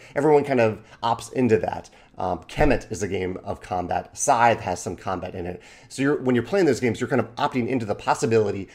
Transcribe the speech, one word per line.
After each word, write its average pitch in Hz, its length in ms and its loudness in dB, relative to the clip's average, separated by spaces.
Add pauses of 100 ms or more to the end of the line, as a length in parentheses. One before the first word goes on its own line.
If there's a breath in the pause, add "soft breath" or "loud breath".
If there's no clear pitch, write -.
(160 loud breath)
everyone 147 280 4
kind 139 160 2
of 110 200 2 (220 loud breath)
opts 117 320 -2
into 123 240 4
that. 87 320 -6 (260 soft breath)
Um, 90 220 -4 (100)
Kemet 143 420 0
is 98 140 -6
a - 20 -2
game 92 380 -4
of 104 160 -10
combat. 90 580 -4
Scythe 120 420 4
has 90 220 -4
some 90 140 -6
combat 92 400 -8
in 90 100 -8
it. 90 160 -10 (260 loud breath)
So - 140 -6
you're, 143 180 2
when 127 140 2
you're 117 80 2
playing 190 240 2
those 127 140 2
games, 113 200 0
you're 123 80 -4
kind 131 120 2
of 110 160 -8
opting 131 320 -2
into 117 180 -2
the 101 80 -4
possibility 110 800 0